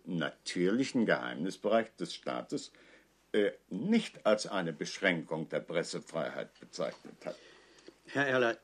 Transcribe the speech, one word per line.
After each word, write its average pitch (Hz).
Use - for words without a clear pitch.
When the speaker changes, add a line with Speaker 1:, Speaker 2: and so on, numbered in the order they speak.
Speaker 1:
natürlichen 92
Geheimnisbereich 92
des -
Staates, -
äh, 101
nicht 185
als 107
eine 87
Beschränkung 82
der 73
Pressefreiheit 78
bezeichnet -
hat. -
Speaker 2:
Herr 139
Erler, 123